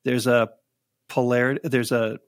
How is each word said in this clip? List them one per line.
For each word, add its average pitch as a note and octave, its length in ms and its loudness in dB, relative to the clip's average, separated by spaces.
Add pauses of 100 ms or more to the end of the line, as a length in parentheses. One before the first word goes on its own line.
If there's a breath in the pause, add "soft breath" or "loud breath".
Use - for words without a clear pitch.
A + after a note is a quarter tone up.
There's B2 240 0
a A#2 220 4 (580)
polarity, B2 560 0
there's B2 280 -2
a, A2+ 360 -2